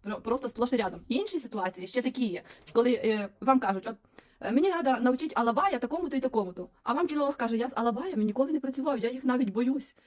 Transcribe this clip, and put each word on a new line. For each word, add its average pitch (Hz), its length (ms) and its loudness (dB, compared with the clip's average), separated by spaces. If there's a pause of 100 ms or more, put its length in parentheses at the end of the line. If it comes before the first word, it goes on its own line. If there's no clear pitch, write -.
про-, 208 200 -8
просто 240 280 -2
сплош 240 240 0
і 247 40 2
рядом. 202 300 -2
Інші 370 320 -2
ситуації 214 480 -6
ще 247 140 -2
такі 254 240 -2
є, 175 180 -4 (300)
коли, 240 200 6
е, 214 360 0 (120)
вам 262 180 4
кажуть: 196 280 -2
«От, 226 80 -8 (460)
е, 202 100 -4
мені 311 200 4
треба 269 280 2
навчити 254 360 0
алабая 240 440 2
такому-то 294 380 -2
і - 20 2
такому-то». 196 500 -2 (140)
А 240 100 -2
вам 330 140 2
кінолог 285 300 0
каже: 226 200 0
«Я 240 120 0
з - 60 -12
алабаями 233 480 0
ніколи 254 280 2
не 302 80 0
працював, 262 400 -2
я 233 120 0
їх 262 120 -10
навіть 247 260 2
боюсь». 247 460 -2 (120)